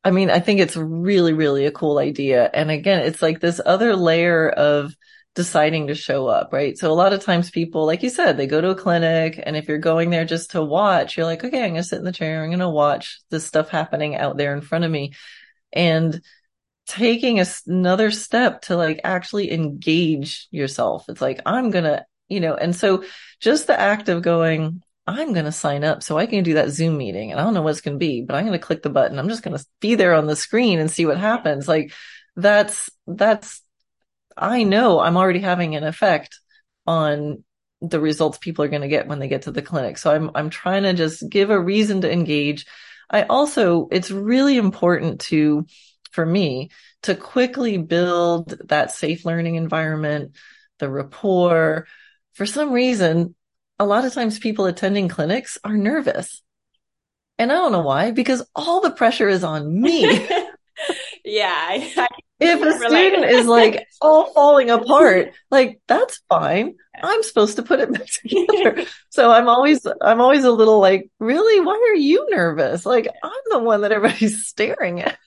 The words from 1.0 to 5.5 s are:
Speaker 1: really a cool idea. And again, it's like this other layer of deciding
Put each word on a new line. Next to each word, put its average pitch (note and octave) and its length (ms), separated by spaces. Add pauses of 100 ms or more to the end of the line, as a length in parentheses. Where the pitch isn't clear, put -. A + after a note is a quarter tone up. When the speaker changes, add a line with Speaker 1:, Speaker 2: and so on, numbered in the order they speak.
Speaker 1:
really C#3+ 340
a D3 60
cool D3 260
idea. C#3 560
And D#3 160
again, D#3 340
it's D#3+ 180
like D#3+ 180
this E3+ 260
other G#3 300
layer E3+ 540
of D3 440 (400)
deciding D#3 540